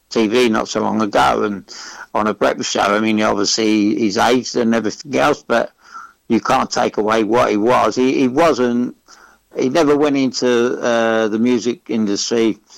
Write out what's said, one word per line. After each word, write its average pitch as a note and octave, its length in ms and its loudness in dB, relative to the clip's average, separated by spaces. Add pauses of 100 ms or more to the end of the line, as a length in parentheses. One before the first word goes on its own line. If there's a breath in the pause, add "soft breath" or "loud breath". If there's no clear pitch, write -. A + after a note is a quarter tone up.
(100)
T A2+ 180 0
V A#2+ 200 2
not A2 200 -2
so A2 120 -4
long G#2+ 220 -2
ago, A#2 400 0
and G2+ 220 -6 (500 loud breath)
on G#2+ 140 0
a G#2 60 -2
breakfast - 360 -2
show. G#2+ 120 -2
I G2+ 180 2
mean, A2 200 0
obviously G#2+ 760 0
he's G#2 200 -2
aged A#2 380 0
and A#2 180 0
everything A#2 440 -4
else, C#3+ 260 0
but - 300 -2 (560 loud breath)
you A2+ 120 2
can't B2+ 300 0
take A#2 260 -2
away A2 280 0
what A#2 260 2
he G#2 60 0
was. A2 400 2
He, C3 240 2
he C3 80 2
wasn't, B2 680 0 (600 loud breath)
he C3 120 0
never D3 280 2
went C#3+ 200 2
into, B2 640 0
uh, A2+ 460 0
the G#2+ 140 -2
music A#2 500 -2
industry A2 680 0 (200 loud breath)